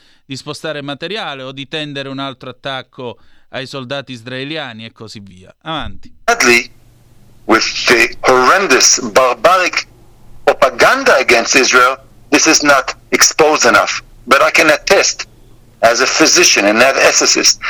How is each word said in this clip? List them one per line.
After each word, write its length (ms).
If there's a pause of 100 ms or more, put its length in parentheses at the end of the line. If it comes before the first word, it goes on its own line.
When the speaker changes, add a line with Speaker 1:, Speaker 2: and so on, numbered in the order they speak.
(240)
Speaker 1:
di 140
spostare 440
materiale 640
o 80
di 160
tendere 400
un 120
altro 320
attacco 680 (300)
ai 160
soldati 480
israeliani 720
e 80
così 260
via. 340 (100)
Avanti. 500 (120)
Speaker 2:
Sadly, 460 (720)
with 180 (240)
the 320
horrendous, 800 (140)
barbaric 720 (560)
propaganda 760
against 380
Israel, 420 (320)
this 160
is 160
not 340 (140)
exposed 560
enough. 380 (220)
But 160
I 100
can 180
attest, 580 (520)
as 220
a 40
physician 600
and 160
an 160
ethicist, 600 (120)